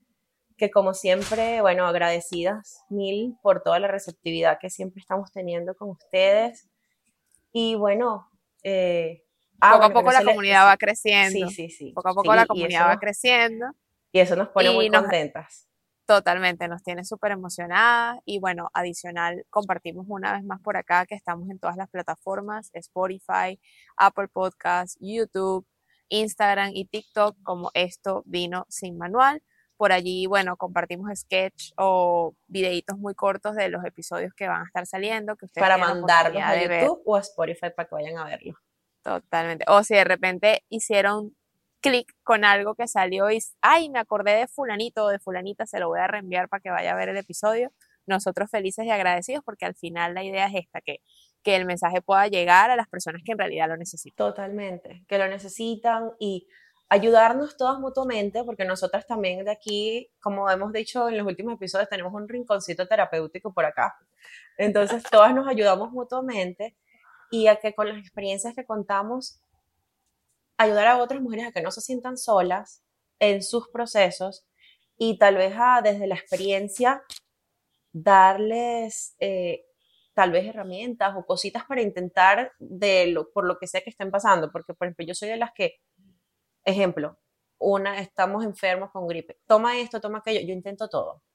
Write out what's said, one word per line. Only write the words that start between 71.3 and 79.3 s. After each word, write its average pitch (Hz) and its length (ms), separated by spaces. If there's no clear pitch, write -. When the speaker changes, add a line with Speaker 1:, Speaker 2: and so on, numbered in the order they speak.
Speaker 1:
a 233 40
que 175 100
no 180 100
se 226 80
sientan 254 360
solas 196 680
en 202 240
sus 233 280
procesos 196 760
y 226 220
tal 202 180
vez 190 220
a, 247 240
desde 202 240
la 190 80
experiencia, 202 880
darles, 214 1300
eh, 185 440